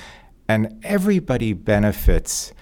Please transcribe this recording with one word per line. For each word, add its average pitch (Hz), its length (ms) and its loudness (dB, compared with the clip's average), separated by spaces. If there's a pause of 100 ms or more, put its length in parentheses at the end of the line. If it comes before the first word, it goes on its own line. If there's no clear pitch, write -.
(480)
and - 360 -2
everybody 170 720 0
benefits 101 960 0 (100)